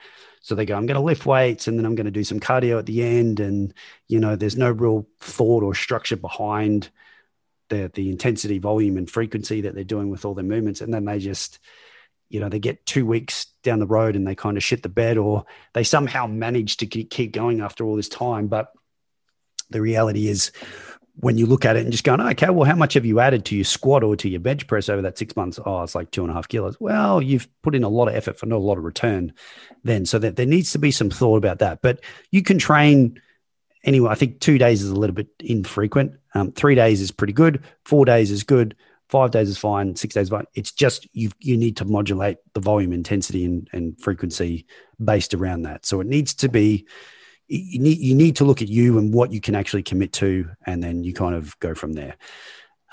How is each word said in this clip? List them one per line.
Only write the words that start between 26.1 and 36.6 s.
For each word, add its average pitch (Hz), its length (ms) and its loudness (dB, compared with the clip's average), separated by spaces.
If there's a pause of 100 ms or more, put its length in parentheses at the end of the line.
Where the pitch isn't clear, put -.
two 98 100 -4
and 85 100 -4
a - 20 -6
half 85 140 -8
kilos." 104 320 -6
Well, 208 420 0
you've 131 280 0 (120)
put 151 140 0
in 123 80 0
a 101 60 0
lot 117 180 2
of - 80 -2
effort - 240 -6
for - 60 -10
not 113 100 -2
a 110 40 0
lot 98 180 0
of 82 80 -8
return 90 480 -4 (500)
then. 110 220 0
So 113 140 0
that 104 180 -2
there 123 80 0
needs 160 260 2
to 151 80 -2
be 147 120 4
some 107 180 0
thought 110 260 4
about 98 240 0
that. 87 220 -2
But 123 180 2 (320)
you 190 100 4
can 190 160 4
train 147 640 6 (640)
anyway. 131 280 4
I 107 40 2
think 120 240 0
two 147 180 4
days 117 240 6
is 98 100 -4
a 95 40 -2
little 104 180 0
bit 101 140 -8 (140)
infrequent. 107 720 -2 (220)
Um, 98 180 -2
three 143 220 4